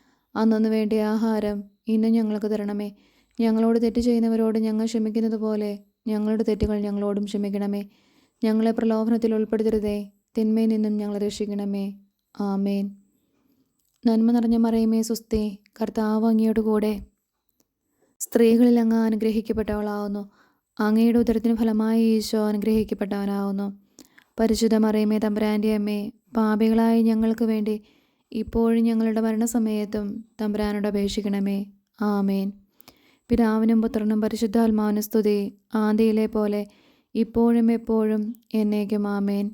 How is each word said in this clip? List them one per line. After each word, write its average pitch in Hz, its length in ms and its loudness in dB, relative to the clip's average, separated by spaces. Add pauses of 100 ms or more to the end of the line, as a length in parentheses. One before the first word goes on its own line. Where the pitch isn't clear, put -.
(340)
അന്നന്ന് 220 360 2
വേണ്ടിയ 214 360 0
ആഹാരം 214 520 -2 (300)
ഇന്ന് 220 200 2
ഞങ്ങൾക്ക് 214 420 0
തരണമേ. 208 380 -4 (500)
ഞങ്ങളോട് 226 420 2
തെറ്റ് 233 200 0
ചെയ്യുന്നവരോട് 226 580 2
ഞങ്ങൾ 220 280 0
ക്ഷമിക്കുന്നത് 220 520 -2
പോലെ 214 320 -4 (360)
ഞങ്ങളുടെ 214 380 0
തെറ്റുകൾ 214 360 0
ഞങ്ങളോടും 202 440 -2
ക്ഷമിക്കണമേ. 202 580 -4 (600)
ഞങ്ങളെ 220 300 2
പ്രലോഭനത്തിൽ 226 600 0
ഉൾപ്പെടുത്തരുതേ, 214 640 -2 (360)
തിന്മയിൽ 220 380 2
നിന്നും 214 260 0
ഞങ്ങളെ 208 240 -4
രക്ഷിക്കണമേ. 202 640 -4 (500)
ആമേൻ. 196 500 -2 (1200)
നന്മ 226 280 2
നിറഞ്ഞ 233 240 2
മറിയമേ, 226 460 2
സുസ്ഥി, 220 400 -4 (300)
കർത്താവ് 220 560 -2
അങ്ങയോട് 220 320 2
കൂടെ, 214 320 0 (1300)
സ്ത്രീകളിൽ 233 600 4
അങ്ങ് 226 200 2
അനുഗ്രഹിക്കപ്പെട്ടവളാവുന്നു. 208 1200 -4 (560)
അങ്ങയുടെ 220 400 2
ഉദരത്തിന് 233 380 0
ഫലമായി 226 520 0
ഈശോ 220 380 0
അനുഗ്രഹിക്കപ്പെട്ടവനാവുന്നു. 202 1200 -2 (680)
പരിശുദ്ധ 226 400 2
മറിയമേ, 214 420 2
തമ്പുരാൻ്റെ 214 560 0
അമ്മേ, 208 260 -2 (340)
പാപികളായ 220 680 4
ഞങ്ങൾക്ക് 220 420 2
വേണ്ടി 214 320 -2 (560)
ഇപ്പോഴും 226 520 0
ഞങ്ങളുടെ 226 360 0
മരണസമയത്തും 220 840 -2 (300)
തമ്പുരാനോട് 208 520 -2
അപേക്ഷിക്കണമേ. 202 720 -2 (480)
ആമേൻ. 196 420 0 (840)
പിതാവിനും 226 500 4
പുത്രനും 214 400 0
പരിശുദ്ധാത്മാവിനും 214 840 0
സ്തുതി, 208 320 2 (360)
ആദിയിലെ 214 520 2
പോലെ 208 340 -2 (540)
ഇപ്പോഴും 233 580 2
എപ്പോഴും 220 500 0 (320)
എന്നേക്കും. 208 540 0
ആമേൻ. 202 460 -2